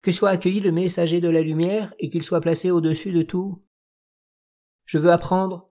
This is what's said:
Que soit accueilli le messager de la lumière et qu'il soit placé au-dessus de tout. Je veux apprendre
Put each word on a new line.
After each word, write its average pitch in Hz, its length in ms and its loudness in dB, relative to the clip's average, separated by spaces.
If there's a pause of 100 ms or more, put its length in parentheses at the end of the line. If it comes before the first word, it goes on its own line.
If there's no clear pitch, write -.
Que 190 100 0
soit 196 180 2
accueilli 185 320 0
le 190 100 2
messager 175 500 0
de 175 80 0
la 160 120 4
lumière 170 580 -2
et 143 100 -6
qu'il 165 140 -4
soit 165 180 -2
placé 165 300 0
au-dessus 160 400 0
de 170 100 2
tout. 185 420 -4 (1200)
Je - 120 -4
veux 165 140 4
apprendre 185 580 0 (100)